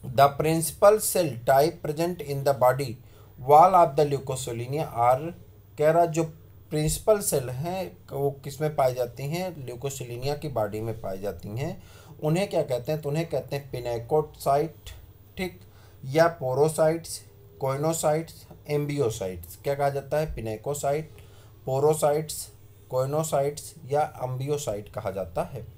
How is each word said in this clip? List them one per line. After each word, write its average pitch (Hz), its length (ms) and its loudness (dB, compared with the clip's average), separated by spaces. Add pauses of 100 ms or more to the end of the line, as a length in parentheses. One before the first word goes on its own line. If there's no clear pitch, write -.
The 135 260 6 (120)
principal 165 520 4
cell 190 360 0 (200)
type 143 220 6 (140)
present 160 300 -2
in 139 280 -6
the 139 100 2
body 131 360 2 (600)
wall 170 240 10
of 170 160 8
the 147 160 4
leucosolia 131 800 -4
are, 131 480 2 (460)
कह 151 140 4
रहा 170 140 6
जो 160 180 0 (460)
प्रिंसिपल 156 500 2
सेल 135 300 -2
हैं 170 480 -8 (140)
वो 139 200 0
किस 143 300 -10
में 151 140 -2
पाई 131 180 2
जाती 127 300 -4
हैं? 160 440 -6
leucosolia 123 720 -6
की 160 80 -8
बॉडी 107 340 -2
में 113 200 -6
पाई 98 180 -8
जाती 95 300 -8
हैं। 143 340 -6 (400)
उन्हें 175 260 0
क्या 208 120 0
कहते 123 300 -2
हैं? 156 100 -2
तो 143 80 -4
उन्हें 165 200 -2
कहते 143 260 -4
हैं 139 160 -8
pinacocyte, 139 1200 -2 (460)
ठीक, 185 240 -8 (440)
या 160 340 2
porocytes, 156 680 2 (560)
coinocytes, 151 680 0 (380)
ambocytes। 139 920 -4
क्या 139 120 -2
कहा 143 140 0
जाता 139 280 -4
है? 156 180 -2
pinacocyte, 139 680 -4 (680)
porocytes, 151 680 2 (600)
coinocytes 143 960 -2
या 147 300 -2
ambocyte 127 680 -4
कहा 104 220 -6
जाता 95 320 -4
है। 139 240 -10 (100)